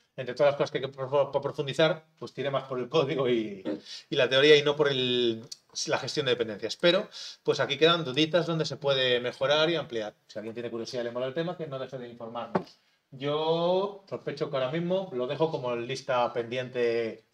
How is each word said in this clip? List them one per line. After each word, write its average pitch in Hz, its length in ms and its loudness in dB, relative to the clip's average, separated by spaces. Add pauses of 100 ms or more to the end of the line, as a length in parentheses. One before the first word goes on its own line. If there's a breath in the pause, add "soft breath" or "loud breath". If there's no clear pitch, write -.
(160)
entre 123 180 -6
todas 143 180 6
las 143 40 -6
cosas 147 140 0
que 143 80 -4
hay 127 60 -4
que 131 40 -6
pro-, 135 440 0
por 135 100 0
profundizar, 147 640 0 (100)
pues 120 160 -12
tiré 135 180 -4
más 135 140 -2
por 127 140 -6
el 123 100 -4
código 135 400 2
y, 107 360 0 (440 loud breath)
y - 80 -4
la 127 120 4
teoría 143 280 8
y 143 60 6
no 147 140 2
por 151 120 4
el, 123 560 2 (420)
la 143 120 0
gestión 135 280 -4
de 127 60 2
dependencias. 107 440 -2
Pero, 180 320 4 (340 loud breath)
pues 143 180 0
aquí 127 160 0
quedan 165 280 4
duditas 156 420 2
donde 160 200 0
se 135 100 -6
puede 131 440 2
mejorar 139 480 2
y 170 80 0
ampliar. 117 380 -6 (140)
Si - 100 -12
alguien 107 160 -10
tiene 117 160 -8
curiosidad 117 320 -6
y 120 40 -4
le 117 40 -4
mola 123 160 -4
el 131 80 -6
tema, 165 220 -4
que 156 100 -8
no 135 120 -8
deje 131 200 -10
de 120 100 -12
informarnos. 117 680 -6 (320 soft breath)
Yo 165 1000 0
sospecho 143 420 -6
que 139 60 -4
ahora 127 140 0
mismo 175 420 -2
lo 123 140 -2
dejo 147 240 0
como 127 260 -4
lista 123 560 -2
pendiente, 117 1000 -2